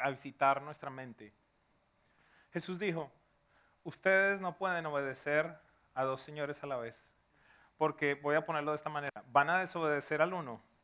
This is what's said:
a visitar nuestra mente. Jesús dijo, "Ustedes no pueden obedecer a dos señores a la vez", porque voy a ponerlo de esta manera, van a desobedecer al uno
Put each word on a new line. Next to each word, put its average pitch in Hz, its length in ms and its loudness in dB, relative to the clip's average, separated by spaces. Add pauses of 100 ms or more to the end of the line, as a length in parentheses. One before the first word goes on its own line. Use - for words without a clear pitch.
a 135 80 2
visitar 139 520 2
nuestra 147 280 -12
mente. 123 440 -14 (1160)
Jesús 180 280 -6
dijo, 165 320 -4 (720)
"Ustedes 190 580 2
no 175 160 -4
pueden 175 280 -2
obedecer 147 720 0 (360)
a 131 100 0
dos 131 180 -2
señores 147 420 -8
a 143 40 -8
la 135 100 -4
vez", 117 180 -10 (840)
porque 147 380 2
voy 147 200 2
a 156 100 2
ponerlo 151 260 -2
de 151 60 0
esta 151 120 -8
manera, 143 380 -6
van 143 220 6
a 180 100 4
desobedecer 156 600 0
al 175 120 2
uno 131 280 -8 (220)